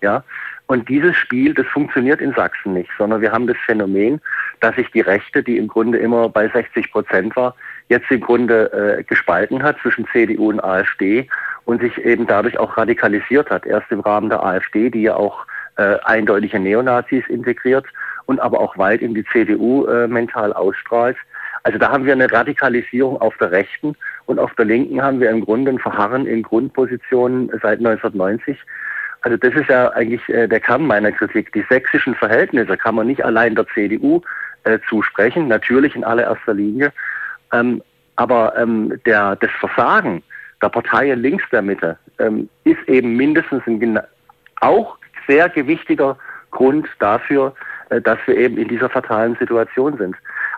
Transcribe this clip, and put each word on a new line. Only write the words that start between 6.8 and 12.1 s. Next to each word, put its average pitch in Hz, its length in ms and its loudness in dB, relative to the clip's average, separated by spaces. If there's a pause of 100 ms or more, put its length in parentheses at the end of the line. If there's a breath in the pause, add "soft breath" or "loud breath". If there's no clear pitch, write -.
Prozent 101 440 -2
war, 127 180 0 (360 loud breath)
jetzt - 200 0
im 123 100 2
Grunde, 117 520 2
äh, 104 320 0
gespalten 107 580 0
hat 147 200 0
zwischen 113 300 -2
C 120 120 4
D 107 140 0
U 107 100 2
und 104 120 -2
A 95 200 0
F 98 80 -2 (100)
D 110 300 0 (380 loud breath)
und 117 160 0
sich 120 160 -4
eben 113 280 0